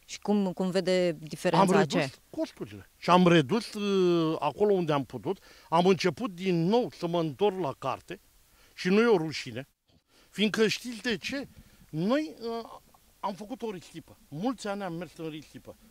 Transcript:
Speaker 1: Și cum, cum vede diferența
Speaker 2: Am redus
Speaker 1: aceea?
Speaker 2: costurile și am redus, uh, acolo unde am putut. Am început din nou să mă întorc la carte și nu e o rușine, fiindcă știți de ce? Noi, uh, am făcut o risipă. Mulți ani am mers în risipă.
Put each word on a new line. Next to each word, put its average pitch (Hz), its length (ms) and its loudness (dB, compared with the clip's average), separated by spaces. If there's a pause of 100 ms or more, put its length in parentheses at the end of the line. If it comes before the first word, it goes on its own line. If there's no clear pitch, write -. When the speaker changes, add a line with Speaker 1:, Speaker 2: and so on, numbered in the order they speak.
Speaker 1:
Și - 140 -14
cum, 202 340 0
cum 185 180 -4
vede 180 420 2
diferența 165 520 0
Speaker 2:
Am 180 60 4
redus 160 240 4
Speaker 1:
aceea? 143 160 0 (200)
Speaker 2:
costurile 107 680 -10
și - 120 -2
am 180 160 8
redus, 170 460 4
uh, 180 640 0
acolo 202 340 0
unde 175 200 2
am 139 120 4
putut. 135 340 -8 (300)
Am 175 180 4
început 190 440 2
din 175 340 0
nou 208 340 2
să 180 80 -4
mă 170 140 0
întorc 185 380 0
la 139 200 -2
carte 131 420 -6 (540)
și - 140 -4
nu 196 120 4
e 240 60 4
o 226 100 6
rușine, 139 520 -6 (640)
fiindcă 214 360 2
știți 226 360 -6
de 233 140 -2
ce? 269 320 -8 (420)
Noi, 254 500 -2
uh, 233 400 -10 (400)
am 202 140 -6
făcut 208 280 -14
o 226 80 -6
risipă. 165 480 -16 (100)
Mulți 202 400 -6
ani 202 140 -6
am 180 100 -6
mers 165 240 -10
în 160 120 -10
risipă. 143 480 -16 (140)